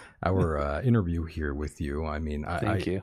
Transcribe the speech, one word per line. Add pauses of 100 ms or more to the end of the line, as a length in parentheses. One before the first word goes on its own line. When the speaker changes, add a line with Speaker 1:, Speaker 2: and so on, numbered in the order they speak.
(220)
Speaker 1:
our,
Speaker 2:
<laughs>
Speaker 1:
uh,
interview
here
with
you.
I
mean,
I,
Speaker 2:
Thank
Speaker 1:
I,
Speaker 2:
you.